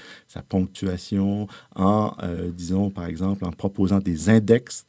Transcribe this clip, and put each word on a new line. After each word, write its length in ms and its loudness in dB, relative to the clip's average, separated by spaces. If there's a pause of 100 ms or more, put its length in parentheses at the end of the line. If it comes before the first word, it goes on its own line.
(260)
sa 160 -14
ponctuation, 1040 -2 (280)
en, 460 2
euh, 280 -6
disons, 400 -2
par 160 -8
exemple, 380 -4
en 60 -4
proposant 480 0
des 320 0
index, 580 4